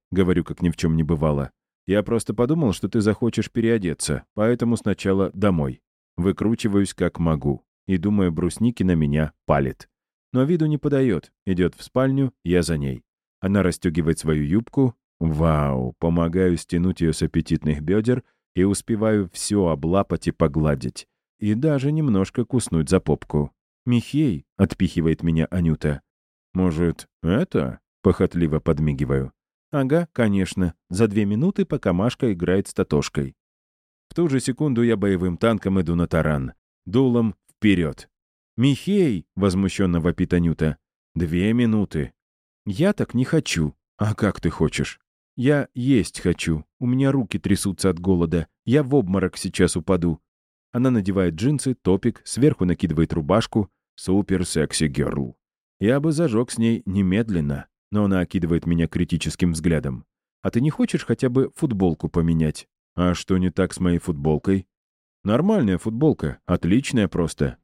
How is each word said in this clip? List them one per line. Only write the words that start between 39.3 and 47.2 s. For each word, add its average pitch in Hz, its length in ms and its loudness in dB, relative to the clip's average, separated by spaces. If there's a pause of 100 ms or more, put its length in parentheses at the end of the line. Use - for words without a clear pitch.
возмущенно 92 640 2
вопит 85 340 0
Анюта. 80 440 0 (380)
"Две 87 380 0
минуты". 107 600 0 (520)
"Я 139 280 0
так - 200 -4
не 123 120 0
хочу". 82 500 -2 (220)
"А 107 160 0
как - 280 -2
ты 85 80 0
хочешь?" - 500 -2 (380)
"Я 139 360 0
есть 123 460 0
хочу. 82 460 -2 (140)
У 127 60 -4
меня 131 260 2
руки 117 280 -2